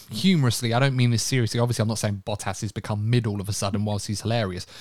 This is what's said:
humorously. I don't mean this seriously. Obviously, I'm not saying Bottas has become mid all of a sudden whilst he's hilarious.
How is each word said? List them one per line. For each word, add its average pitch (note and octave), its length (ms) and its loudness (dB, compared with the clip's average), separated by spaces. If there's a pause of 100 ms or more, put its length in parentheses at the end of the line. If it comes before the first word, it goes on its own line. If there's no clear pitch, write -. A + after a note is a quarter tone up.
(120)
humorously. B2 640 2
I A#2+ 60 4
don't C3+ 160 2
mean B2 160 4
this A2+ 120 2
seriously. A#2+ 360 0
Obviously, A#2+ 240 2
I'm G#2 40 2
not A2 100 -2
saying G2+ 280 -2
Bottas G2+ 360 -6
has G#2+ 100 -6
become G#2+ 380 -4
mid A#2 180 4
all G2+ 140 -2
of F#2+ 80 -6
a G#2+ 40 -2
sudden G2+ 320 -2
whilst G#2 220 -2
he's G2+ 140 -4
hilarious. G#2+ 440 -2 (160)